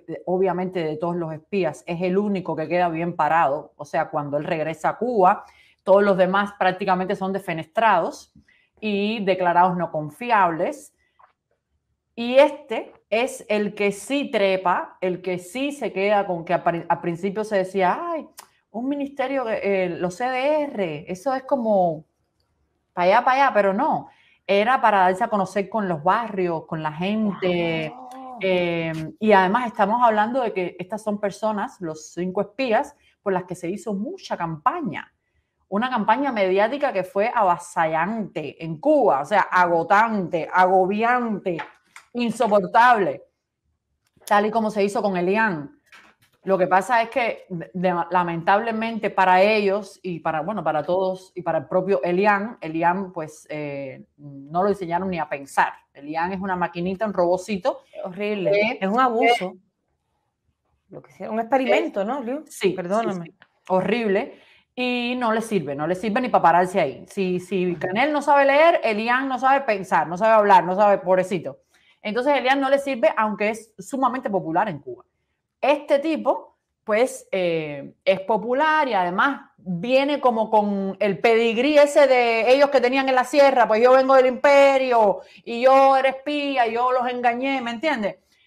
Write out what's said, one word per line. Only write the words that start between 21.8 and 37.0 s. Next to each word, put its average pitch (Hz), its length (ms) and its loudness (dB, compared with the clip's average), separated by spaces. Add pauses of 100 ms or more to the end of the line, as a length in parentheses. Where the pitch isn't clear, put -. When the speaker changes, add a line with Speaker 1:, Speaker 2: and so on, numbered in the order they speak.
Speaker 1:
pa' 180 120 -4
allá, 214 200 4
pa' 262 80 4
allá", 262 220 4
pero 196 180 2
no, 240 360 -2 (380)
era 214 360 2
para 208 180 4
darse 185 240 2
a 226 40 -6
conocer 202 420 -2
con 208 180 -2
los 160 160 -4
barrios, 185 640 -2
con 160 160 -8
la 156 100 -6
gente. 175 960 -2
Speaker 2:
Claro. 254 520 -16
Speaker 1:
Eh, 175 500 0 (260)
y 214 140 4
además 247 360 4
estamos 220 340 0
hablando 233 400 2
de 220 100 -4
que 175 260 -6
estas 208 240 -10
son 208 160 -4
personas, 208 600 -6
los 156 320 -10
cinco 185 300 -6
espías, 247 520 -2 (280)
por 196 100 -2
las 180 120 -2
que 180 100 -10
se 170 160 -10
hizo 208 240 -8
mucha 226 420 -8
campaña. 170 760 -6 (560)
Una 214 200 -2
campaña 247 440 0
mediática 220 600 0
que 190 120 -2